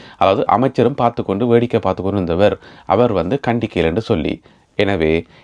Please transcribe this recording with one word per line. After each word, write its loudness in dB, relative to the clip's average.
அதாவது 2
அமைச்சரும் 0
பார்த்து -2
கொண்டு, -2
வேடிக்கை 2
பார்த்து -4
கொண்டு -2
இருந்தவர், 0
அவர் 2
வந்து -2
கண்டிக்கல -2
என்று -4
சொல்லி. -2
எனவே 0